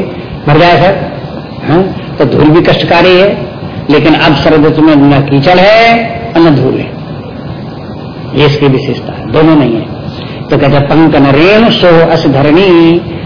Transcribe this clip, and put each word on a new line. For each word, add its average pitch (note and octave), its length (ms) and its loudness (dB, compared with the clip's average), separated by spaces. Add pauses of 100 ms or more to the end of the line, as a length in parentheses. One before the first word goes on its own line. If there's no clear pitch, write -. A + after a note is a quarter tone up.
(460)
भर D3 120 2
जाए E3+ 240 2
सर। - 280 0 (580)
हाँ? F3+ 280 0 (220)
तो D3+ 60 2
धूल C#3 240 2
भी D#3+ 120 4
कष्टकारी F3+ 600 2
है, - 260 0 (440)
लेकिन D3+ 240 4
अब D#3+ 200 2
शरद D#3 320 2
ऋतु D3+ 160 0
में D#3 140 4
न C#3+ 240 4
कीचड़ C#3 380 2
है A3+ 500 2 (280)
और E3 60 4
न E3 120 4
धूल B2+ 200 0
है, - 180 -8 (1500)
ये D3 60 4
इसकी C#3+ 200 0
विशेषता - 460 -2
है, - 200 -10
दोनों D#3+ 240 4
नहीं C#4+ 180 0
है। - 240 -8 (520)
तो C#3 80 0
कहते C#3+ 180 0
हैं, C#3 80 2
"पंक D#3 320 2
न C#3 100 2
रेणु F#3+ 440 2
सोह E3+ 320 4
अस E3 240 0
धरणी।" E3 760 2 (260)